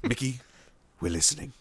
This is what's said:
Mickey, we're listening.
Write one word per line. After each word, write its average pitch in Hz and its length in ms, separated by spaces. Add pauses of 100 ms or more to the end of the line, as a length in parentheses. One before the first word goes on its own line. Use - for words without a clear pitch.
Mickey, 131 360 (600)
we're 87 120
listening. 123 500